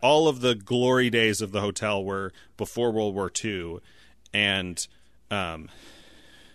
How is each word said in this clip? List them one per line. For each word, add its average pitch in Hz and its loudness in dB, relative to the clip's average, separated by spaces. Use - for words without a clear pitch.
all 151 6
of 127 0
the 123 4
glory 123 2
days 113 2
of 101 -6
the 101 -2
hotel 101 -2
were 98 -6
before 117 -2
World 107 0
War 98 -2
Two, 90 -8
and, 95 -2
um, 85 -6